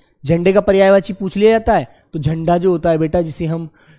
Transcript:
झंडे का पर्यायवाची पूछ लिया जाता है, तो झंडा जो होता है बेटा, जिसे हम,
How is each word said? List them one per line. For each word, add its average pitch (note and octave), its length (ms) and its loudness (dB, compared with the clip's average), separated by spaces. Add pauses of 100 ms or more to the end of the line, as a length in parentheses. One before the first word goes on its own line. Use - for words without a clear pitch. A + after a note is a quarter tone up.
(260)
झंडे F3 280 2
का G3 80 2
पर्यायवाची G3 520 2
पूछ F#3+ 240 -8
लिया G#3+ 140 4
जाता A3 260 0
है, C3+ 100 -4 (260)
तो D#3+ 60 -8
झंडा E3 380 -2
जो F#3 140 0
होता E3+ 180 -2
है D#3+ 80 2
बेटा, E3 240 -2
जिसे D#3+ 240 -8
हम, E3 240 -6 (300)